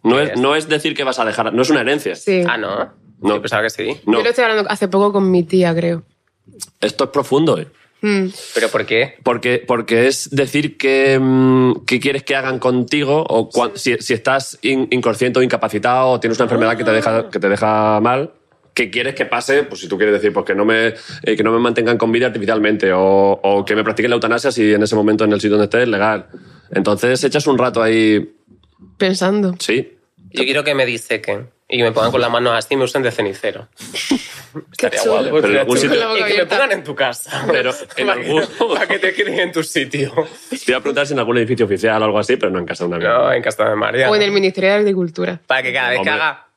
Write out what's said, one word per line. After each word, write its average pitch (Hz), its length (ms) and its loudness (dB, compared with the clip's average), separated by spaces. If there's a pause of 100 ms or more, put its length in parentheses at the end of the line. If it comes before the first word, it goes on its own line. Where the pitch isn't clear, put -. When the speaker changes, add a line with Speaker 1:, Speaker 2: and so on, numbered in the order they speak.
Speaker 1:
No 117 140 2
Speaker 2:
¿Qué 143 80 2
Speaker 1:
es, 98 80 -4
Speaker 2:
es? 113 80 -4
Speaker 1:
no 139 160 2
es 156 120 -4
decir 151 260 -2
que 143 100 -4
vas 127 140 -2
a 120 60 0
dejar, 107 280 -2
no 123 100 2
es 131 80 0
una 143 100 4
herencia. 120 340 -2
Speaker 3:
Sí. 185 340 0
Speaker 2:
Ah, 120 80 -2
¿no? 104 360 -6 (280)
Speaker 1:
No. 104 140 0
Speaker 2:
Yo 101 80 -2
pensaba 107 220 -2
que 113 60 -2
sí. 110 360 -6
Speaker 1:
No. 233 120 2
Speaker 3:
Yo 214 60 0
lo 233 60 2
estoy 247 140 0
hablando 214 260 0
hace 208 180 -2
poco 196 240 2
con 196 180 2
mi 180 120 4
tía, 175 320 2
creo. 170 300 -2 (760)
Speaker 1:
Esto 107 240 -2
es 131 60 -8
profundo, 139 480 0
¿eh? 78 80 -8 (340)
Speaker 3:
Mm. 202 260 0 (280)
Speaker 2:
¿Pero 113 140 0
por 107 180 -4
qué? 113 380 -2
Speaker 1:
Porque, 123 420 0
porque 117 400 2
es - 240 -2
decir 143 480 -2
que, 135 420 4
mm, 131 640 4
qué 127 140 0
quieres 135 240 -2
que 139 140 -2
hagan 131 240 -4
contigo 131 680 0
o - 200 0
cuan-, 120 260 0
si, 120 240 -2
si - 160 -2
estás 131 480 -2
in-, 131 300 0
inconsciente 123 480 0
o - 20 6
incapacitado 120 680 0
o 120 100 2
tienes 113 180 -2
una 127 60 4
enfermedad 113 320 2
que 117 80 -4
te 113 80 2
deja, 110 260 2
Speaker 3:
Ah. 110 120 -4
Speaker 1:
que 101 100 -4
te 98 80 0
deja 107 520 2
mal, 127 300 0 (420)
¿qué 120 180 -2
quieres 120 260 -4
que 143 100 -2
pase? 135 380 0
Pues 95 160 -12
si 90 80 -14
tú 98 80 -2
quieres 104 180 4
decir, 101 180 2
pues 98 140 -2
que 98 80 -2
no 101 100 0
me, 113 300 2 (300)
eh, 107 120 0
que 107 60 0
no 110 80 2
me 117 80 2
mantengan 117 400 2
con 113 140 2
vida 120 160 2
artificialmente 104 640 0
o, 98 400 4 (100)
o 98 220 2
que 104 100 0
me 107 80 0
practiquen 110 280 0
la 120 40 2
eutanasia 117 380 0
si 107 220 4
en 104 100 4
ese 104 100 0
momento 107 300 4
en 107 80 4
el 101 80 2
sitio 104 160 2
donde 104 80 4
estés 113 180 2
es 120 60 2
legal. 104 400 0 (420)
Entonces 104 540 0
echas 143 240 0
un 135 100 4
rato 120 240 0
ahí. 110 500 2 (640)
Speaker 3:
Pensando. 190 640 0
Speaker 1:
Sí. - 380 -4 (340)
Speaker 2:
Yo 131 140 -4
quiero 135 200 -2
que 143 100 0
me 135 120 2
disequen 113 640 -6 (180)
y 123 100 -4
que 120 40 2
me 117 100 2
pongan 113 200 2
con 127 80 2
la 120 80 0
mano 120 240 2
así 113 220 -2
y - 20 0
me 131 80 2
usen 135 180 -2
de 120 80 0
cenicero. 107 600 -6
Speaker 3:
<laughs> - 60 -20 (1000)
Qué - 80 -2
Speaker 2:
Estaría 107 160 -2
Speaker 3:
chulo. - 100 2
Speaker 2:
guapo, - 120 2
Speaker 1:
Pero - 140 -2
en 151 60 2 (120)
Speaker 2:
estaría - 40 2
Speaker 1:
algún 123 160 0
Speaker 2:
chulo. 135 140 0
Speaker 1:
sitio. - 0 -
Speaker 3:
Con - 100 2
la - 60 -2
boca 220 120 -2
Speaker 2:
Y - 40 0
que - 60 0
me 202 40 0
Speaker 3:
abierta. 202 240 0
Speaker 2:
pongan 220 160 0
en 185 120 -6
tu 147 100 -10
casa. - 560 -4
Speaker 1:
Pero 127 200 0 (260)
en - 100 -2
Speaker 2:
<laughs> - 0 -
Para 196 140 -2
que, - 100 -8
Speaker 1:
algún 156 440 0
Speaker 2:
para 240 120 -2
que 202 120 -4
te 185 160 -2
críen 202 260 -2
en 175 120 -2
tu 160 100 -2
sitio. 135 500 -4 (380)
Speaker 1:
Te - 80 -8 (100)
iba 127 100 0
a - 20 -4
preguntar 143 260 -2
si 143 60 -6
en 139 60 -2
algún 120 200 0
edificio 117 280 0
oficial 104 360 0
o - 40 2
algo 107 120 0
así, 123 180 0
pero 95 140 -2
no 92 80 -4
en 90 80 -4
casa 85 180 -6
de 87 40 -2
una 87 80 -4
amiga. 107 220 2
Speaker 2:
No, 131 140 2
en 123 100 0
casa 107 260 -2
de 107 80 0
María. 110 340 0
Speaker 3:
O 214 60 2
en 208 60 2
el 202 100 0
Ministerio 190 380 0
de 202 60 2
Agricultura. 180 680 -2
Speaker 2:
Para 131 160 0
que 127 100 -4
cada 127 180 -2
vez 127 120 0
que 147 80 0
Speaker 1:
Hombre. 151 40 0
Speaker 2:
haga. 151 320 -4 (100)